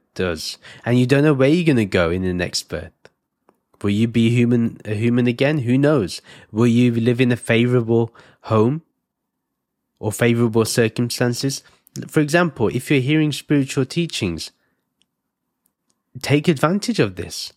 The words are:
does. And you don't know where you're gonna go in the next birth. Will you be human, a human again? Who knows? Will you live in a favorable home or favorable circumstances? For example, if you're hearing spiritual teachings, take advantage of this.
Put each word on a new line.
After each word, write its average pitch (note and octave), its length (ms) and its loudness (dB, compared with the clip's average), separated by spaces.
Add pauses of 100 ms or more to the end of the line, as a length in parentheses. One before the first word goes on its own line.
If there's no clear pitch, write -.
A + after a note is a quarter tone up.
(140)
does. F2 440 -6 (260)
And A#2+ 140 0
you B2 80 2
don't C#3 180 2
know D#3 100 4
where C3 140 2
you're E3+ 160 2
gonna B2+ 200 2
go F2+ 260 0
in F#2 120 -2
the F#2 100 -2
next F2 320 -4
birth. E2+ 280 -12 (920)
Will G#2 80 0
you G#2+ 160 0
be A#2 240 2
human, A#2+ 540 0
a G#2+ 100 -6
human A#2+ 320 0
again? C#3 320 0
Who A#2+ 180 0
knows? C#3 460 0 (300)
Will A#2 160 2
you A#2+ 240 4
live A#2 280 0
in B2 120 2
a A#2 40 0
favorable A#2 760 0 (280)
home A#2 400 0 (1160)
or G#2+ 140 -6
favorable A#2 520 2
circumstances? A#2+ 1000 -2 (440)
For - 140 0
example, D3 480 0
if - 220 -6
you're C#3+ 100 2
hearing D3+ 320 0
spiritual C#3 520 -2
teachings, G#2 680 -6 (1700)
take D3+ 260 0
advantage F3 520 0
of G2 160 -2
this. - 400 -12